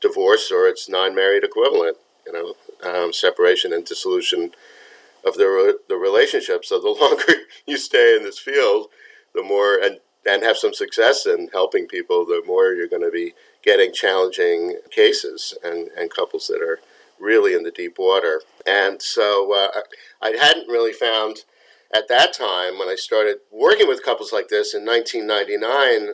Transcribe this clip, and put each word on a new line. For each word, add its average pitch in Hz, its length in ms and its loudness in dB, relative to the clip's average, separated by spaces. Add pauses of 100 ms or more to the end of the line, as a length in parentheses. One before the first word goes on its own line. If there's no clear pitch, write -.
divorce 101 500 2
or 92 160 4
its - 200 -2
non-married 95 560 0
equivalent, 113 540 0 (300)
you 82 40 -14
know, 85 220 -8 (340)
um, 87 240 -2
separation 90 640 2
and 85 120 -4
dissolution 87 680 -4 (760)
of 95 80 0
the 95 140 4
re-, 95 320 2 (100)
the 95 60 -2
relationship. 98 680 0
So 95 160 -2
the 98 100 -2
<laughs> 107 120 -2
longer - 440 2 (200)
you 147 120 -4
stay 120 380 4
in 107 60 0
this 101 160 -10
field, 113 520 0 (440)
the 92 80 -4
more, 101 380 2
and, 98 180 -2 (300)
and 101 160 0
have 113 140 0
some 104 180 -2
success 113 500 0
in 85 260 -2
helping 92 360 -2
people, 87 360 -2
the 85 220 -4
more 92 280 2
you're 87 140 -6
gonna 85 220 -4
be 85 240 -6 (300)
getting 98 300 4
challenging 90 840 0 (140)
cases - 720 0
and, 85 340 -8
and 85 140 -6
couples 87 380 -6
that 82 120 -4
are 82 200 -6 (380)
really 101 360 2
in 85 80 -2
the 82 80 -8
deep 87 260 -12
water. 92 460 0 (240)
And 98 340 0
so, 104 520 0
uh, 98 280 -2 (400)
I, 107 120 -2
I 113 60 -4
hadn't 156 280 4
really 117 260 0
found – 110 520 -2 (460)
at 110 160 0
that 139 260 4
time, 92 440 -4
when 92 100 -4
I 92 60 -4
started 104 440 0 (140)
working 175 360 4
with 127 180 -2
couples - 260 -4
like 104 160 -4
this 104 280 -2
in 104 100 -6
nineteen 117 400 -2
ninety-nine 107 880 0